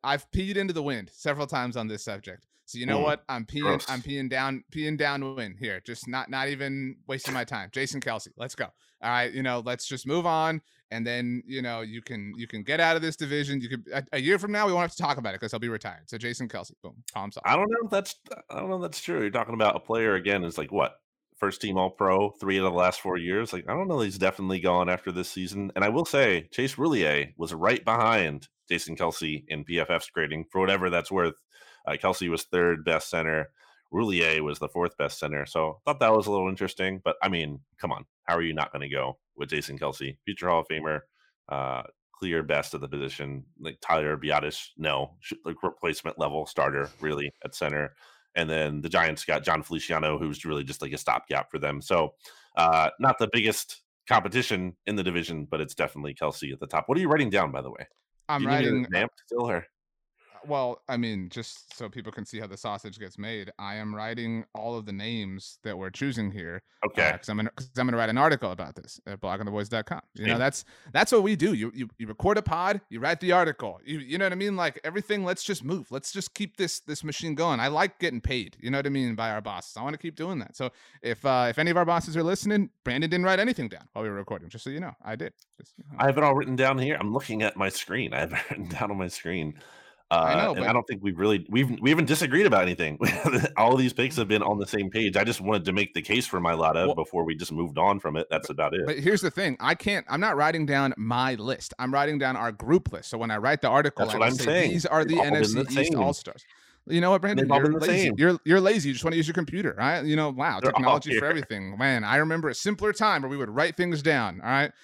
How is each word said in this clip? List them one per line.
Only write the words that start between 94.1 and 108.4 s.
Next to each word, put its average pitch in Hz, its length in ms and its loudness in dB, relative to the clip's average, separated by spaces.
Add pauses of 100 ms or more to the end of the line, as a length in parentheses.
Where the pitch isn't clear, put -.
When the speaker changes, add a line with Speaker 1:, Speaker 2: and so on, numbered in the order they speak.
Speaker 2:
have 110 100 2
been 107 160 4
on 104 160 2
the 101 80 -4
same 101 240 -2
page. 104 260 2
I 101 60 6
just 113 180 0
wanted 98 240 2
to 92 80 0
make 101 220 0
the 82 80 -4
case 117 240 2
for 92 120 0
my 85 140 2
Mailata 80 320 4
Speaker 1:
Well, 87 80 4
Speaker 2:
before 82 300 0
we 80 100 -2
just 80 180 -8
moved 78 280 -4
on 98 200 4
from 76 160 -4
it. 80 140 -2
That's 80 180 -2
Speaker 1:
but, - 60 -6
Speaker 2:
about 80 220 0
it. 92 100 0
Speaker 1:
but 151 140 -2
here's 185 220 2
the 180 100 0
thing. 175 280 -2
I 139 140 2
can't, 202 340 -2
I'm 139 120 -2
not 202 160 0
writing 151 320 2
down 139 300 2
my 123 380 0
list. 117 440 -6
I'm 127 120 -4
writing 143 280 2
down 131 160 0
our 117 160 -2
group 127 420 2
list. 78 160 -10
So 117 80 -6
when 113 140 -2
I 107 60 0
write 135 240 2
the 127 80 4
article, 123 360 4
Speaker 2:
That's 107 80 -2
Speaker 1:
I 107 60 0
Speaker 2:
what 113 60 8
Speaker 1:
will 127 80 6
Speaker 2:
I'm 131 40 -2
Speaker 1:
say, 127 60 -2
Speaker 2:
saying. 165 280 4
Speaker 1:
"These 175 140 2
are 156 180 4
the 160 120 2
Speaker 2:
They've 165 40 4
all - 40 6
been 147 120 4
Speaker 1:
N 151 60 6
F 104 60 6
C 107 60 2
Speaker 2:
the 131 280 2
Speaker 1:
East 165 120 4
Speaker 2:
same. - 60 2
Speaker 1:
All-Stars." - 460 -2 (400)
You 165 140 2
know 180 120 4
what, 190 100 6
Brandon? 196 240 4
Speaker 2:
They've 139 60 4
all 139 80 8
Speaker 1:
You're 143 80 6
Speaker 2:
been 156 120 4
the 156 80 2
Speaker 1:
lazy. 180 200 4
Speaker 2:
same. 107 100 2
Speaker 1:
You're, 170 260 8